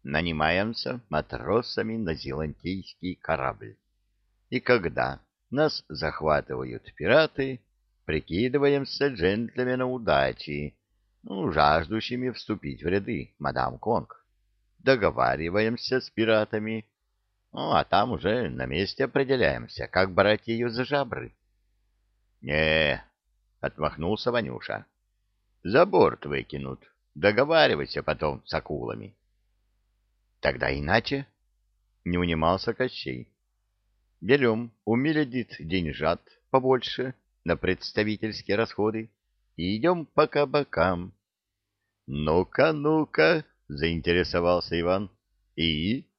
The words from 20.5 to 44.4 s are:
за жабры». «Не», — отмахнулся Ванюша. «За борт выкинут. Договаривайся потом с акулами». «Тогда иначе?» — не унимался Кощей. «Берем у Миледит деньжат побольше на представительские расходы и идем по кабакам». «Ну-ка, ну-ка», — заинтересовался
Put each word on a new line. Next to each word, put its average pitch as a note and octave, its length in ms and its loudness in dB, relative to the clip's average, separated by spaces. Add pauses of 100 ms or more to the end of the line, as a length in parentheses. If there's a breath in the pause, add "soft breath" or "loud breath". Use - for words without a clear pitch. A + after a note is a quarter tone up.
за A#2+ 160 -2
жабры». C#3 500 -4 (1080)
«Не», — D#2 600 2 (580)
отмахнулся D#2 680 -4
Ванюша. B1 540 -6 (800)
«За C3 220 4
борт B2 400 4
выкинут. C2+ 560 -6 (340)
Договаривайся G#2 880 2
потом D2 420 -4
с - 80 -8
акулами». A#1 640 -8 (1200)
«Тогда C2+ 380 -2
иначе?» — A#2 480 0 (800)
не F2 120 0
унимался F2 560 2
Кощей. C2+ 600 -6 (880)
«Берем A#2 500 2 (120)
у A2 120 2
Миледит C3 640 -2
деньжат D#2+ 600 -2 (300)
побольше C3 640 0 (280)
на E2+ 140 0
представительские G#2 1000 -2
расходы A2 520 -2 (460)
и F#2 220 -2
идем E3 280 0
по D3+ 220 2
кабакам». A2+ 840 0 (920)
«Ну-ка, D#2 640 2
ну-ка», — D#3 760 2 (220)
заинтересовался E2+ 1120 0